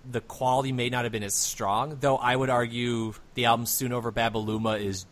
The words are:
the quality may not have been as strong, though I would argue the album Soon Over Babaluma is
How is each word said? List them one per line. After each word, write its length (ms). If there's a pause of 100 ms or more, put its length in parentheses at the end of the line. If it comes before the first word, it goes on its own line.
(100)
the 120
quality 500
may 160
not 160
have 80
been 100
as 120
strong, 680
though 160
I 180
would 140
argue 640 (220)
the 100
album 220
Soon 260
Over 180
Babaluma 720
is 320